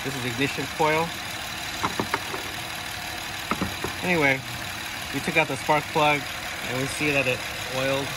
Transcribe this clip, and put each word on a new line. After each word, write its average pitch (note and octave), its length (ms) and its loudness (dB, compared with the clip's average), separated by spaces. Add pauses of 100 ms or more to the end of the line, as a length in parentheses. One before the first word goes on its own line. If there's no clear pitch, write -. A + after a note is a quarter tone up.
This C3+ 100 -2
is B2+ 120 -4
ignition C3+ 400 0 (120)
coil. D#3 300 6 (3000)
Anyway, D3 360 6 (760)
we C3+ 80 0
took E3 160 2
out D#3 100 6
the C3+ 100 -2
spark D3+ 280 4
plug D3+ 360 4 (480)
and B2 80 -2
we C3 80 0
see D3 260 0
that C#3 140 4
it B2+ 140 2 (380)
oiled. C3+ 280 2 (120)